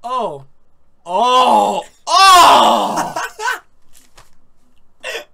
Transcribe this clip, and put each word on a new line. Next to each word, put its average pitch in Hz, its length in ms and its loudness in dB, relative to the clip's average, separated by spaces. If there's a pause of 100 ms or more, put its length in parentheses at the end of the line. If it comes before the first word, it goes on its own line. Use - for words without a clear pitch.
Oh. 202 440 -8 (600)
Oh! 214 760 0 (240)
Oh! - 1120 2
<laughs> - 2250 -16